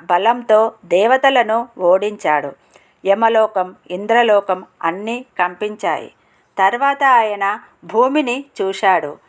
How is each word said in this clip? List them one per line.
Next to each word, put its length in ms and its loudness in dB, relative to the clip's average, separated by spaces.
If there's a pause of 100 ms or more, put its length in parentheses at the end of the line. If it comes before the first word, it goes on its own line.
బలంతో 720 0 (120)
దేవతలను 840 2 (100)
ఓడించాడు. 760 0 (540)
యమలోకం, 720 0 (160)
ఇంద్రలోకం 760 0 (180)
అన్నీ 420 -6 (140)
కంపించాయి. 720 -4 (440)
తర్వాత 460 0
ఆయన 560 0 (240)
భూమిని 640 -2 (160)
చూశాడు. 560 0 (100)